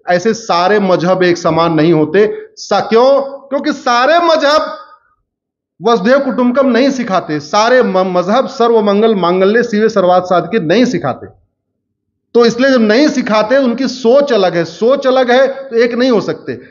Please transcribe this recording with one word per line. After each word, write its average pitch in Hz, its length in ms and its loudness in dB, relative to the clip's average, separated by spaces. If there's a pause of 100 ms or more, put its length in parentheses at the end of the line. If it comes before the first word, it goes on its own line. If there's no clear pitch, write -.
ऐसे 180 240 0
सारे 190 460 0
मजहब 180 440 0
एक 175 140 2
समान 165 360 0
नहीं 160 200 2
होते। 160 520 0 (120)
सा-, - 320 -4
क्यों? 262 320 4
क्योंकि 277 520 -6
सारे 262 460 0
मजहब 311 580 0 (1040)
वसुधैव 233 380 2
कुटुंबकम 254 480 0
नहीं 254 220 2
सिखाते, 190 500 -4
सारे 226 440 0
म-, 190 140 -2
मजहब 185 500 0
सर्वमंगल 220 680 2
मांगल्य 190 480 0
शिवे 214 260 0
सर्वार्थ 180 340 2
साधिके 180 420 -2
नहीं 208 200 2
सिखाते। 135 420 -6 (1080)
तो 240 120 4
इसलिए 240 260 2
जब 254 100 2
नहीं 226 260 2
सिखाते, 214 500 0
उनकी 262 300 -2
सोच 247 460 0
अलग 185 220 0
है, 170 100 -2
सोच 262 420 -2
अलग 254 240 2
है 254 160 2
तो - 280 -8
एक 240 180 2
नहीं 247 180 0
हो 202 100 0
सकते। - 500 -8